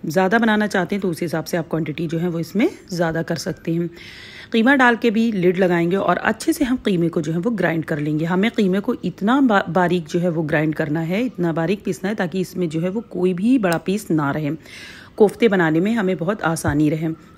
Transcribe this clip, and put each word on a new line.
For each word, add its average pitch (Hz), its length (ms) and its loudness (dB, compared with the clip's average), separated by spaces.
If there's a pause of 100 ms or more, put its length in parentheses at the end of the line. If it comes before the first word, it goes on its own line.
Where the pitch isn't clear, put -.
ज़्यादा 185 340 2
बनाना 214 280 2
चाहते 196 280 -2
हैं 196 60 -4
तो 196 80 0
उस 160 120 -6
हिसाब 160 240 -4
से - 120 -4
आप 160 120 -4
क्वांटिटी 160 380 -4
जो 160 100 -4
है 180 120 -2
वो 165 100 -4
इसमें 190 300 0 (240)
ज़्यादा 165 280 0
कर 165 140 -4
सकते - 380 -6
हैं। 170 160 -2 (640)
कीमा 233 220 4
डाल 247 200 4
के 233 140 0
भी 226 220 2
लिड 180 260 2
लगाएंगे 175 380 2
और 180 220 0
अच्छे - 360 -2
से 294 120 -2
हम 247 120 0
कीमे 170 320 0
को 170 120 -2
जो 156 100 -4
है 165 80 -2
वो 214 120 -2
ग्राइंड 165 340 0
कर 156 140 -4
लेंगे। 151 260 0
हमें 185 260 0
कीमे 196 280 2
को 233 160 -2 (100)
इतना 220 360 0
बा-, 202 280 2
बारीक 175 360 2
जो 175 140 -2
है 175 100 0
वो 165 120 -2
ग्राइंड 156 340 0
करना 147 240 -2
है, 180 260 -2
इतना 175 280 -2
बारीक 165 300 -2
पीसना 185 260 -4
है 220 60 -4
ताकि 185 240 -2
इसमें 175 300 -4
जो 156 100 -4
है 180 100 -2
वो 214 120 -4
कोई 185 320 -2
भी 226 240 2
बड़ा 180 200 2
पीस 190 340 -4
ना 151 200 2
रहे, 156 200 -2 (640)
कोफ्ते 214 300 4
बनाने 170 320 4
में 208 140 2
हमें 185 240 0
बहुत 180 240 -4
आसानी 151 480 0
रहे। 156 200 -2 (280)